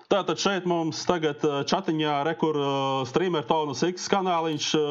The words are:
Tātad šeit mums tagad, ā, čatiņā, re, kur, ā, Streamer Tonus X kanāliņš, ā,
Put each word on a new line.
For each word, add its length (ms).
Tātad 320
šeit 320
mums 340
tagad, 380
ā, 240
čatiņā, 580
re, 140
kur, 240
ā, 140
Streamer 420
Tonus 340
X 240
kanāliņš, 680
ā, 180